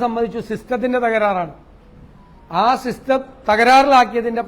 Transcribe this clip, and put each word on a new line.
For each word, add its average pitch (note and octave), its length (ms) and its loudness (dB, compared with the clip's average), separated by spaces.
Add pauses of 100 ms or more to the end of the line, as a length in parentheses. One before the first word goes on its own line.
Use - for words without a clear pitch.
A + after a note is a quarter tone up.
സമ്മതിച്ചു, A3+ 360 -6 (100)
സിസ്റ്റത്തിന്റെ B3 560 -6
തകരാറാണ്. G#3 460 -2 (1120)
ആ - 20 2 (180)
സിസ്റ്റം C4 360 -4 (280)
തകരാറിലാക്കിയതിന്റെ A#3 1000 4